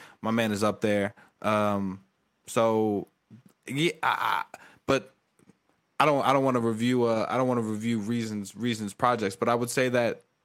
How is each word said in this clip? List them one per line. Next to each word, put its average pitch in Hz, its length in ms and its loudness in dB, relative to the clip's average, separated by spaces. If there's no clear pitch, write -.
My 110 100 -2
man 113 220 2
is 101 100 0
up 104 160 0
there. 104 340 0
Um, 101 580 0
so 110 640 0
yeah, 151 240 -2
I, 113 420 -2
I, - 40 -18
but - 280 -2
I 139 60 4
don't, 143 200 2
I 123 60 4
don't 135 140 4
wanna 127 160 2
review, 117 420 0
uh, 113 260 0
I 110 60 -2
don't 127 140 0
wanna 120 140 0
review 110 360 -2
Reason's, 107 560 -6
Reason's 107 380 -4
projects, 110 420 0
but 117 140 0
I 120 60 4
would 120 140 -2
say 127 200 0
that, 120 320 0